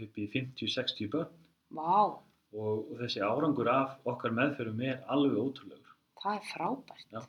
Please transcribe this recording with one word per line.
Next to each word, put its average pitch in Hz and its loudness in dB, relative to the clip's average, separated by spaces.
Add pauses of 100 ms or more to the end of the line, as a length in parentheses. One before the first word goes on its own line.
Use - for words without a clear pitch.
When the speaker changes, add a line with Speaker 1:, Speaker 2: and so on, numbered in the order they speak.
Speaker 1:
upp - -12
í 104 -4
fimmtíu, 127 -4
sextíu 113 -4
börn. 156 -2 (400)
Speaker 2:
Vá. 160 0 (580)
Speaker 1:
Og, 107 -2
og 120 -10
þessi 117 -4
árangur 117 4
af 131 4
okkar 120 0
meðferðum 117 0
er 131 -2
alveg 135 4
ótrúlegur. - -6 (180)
Speaker 2:
Það 208 -4
er 190 -10
frábært. - -6
Speaker 1:
Já. 110 -10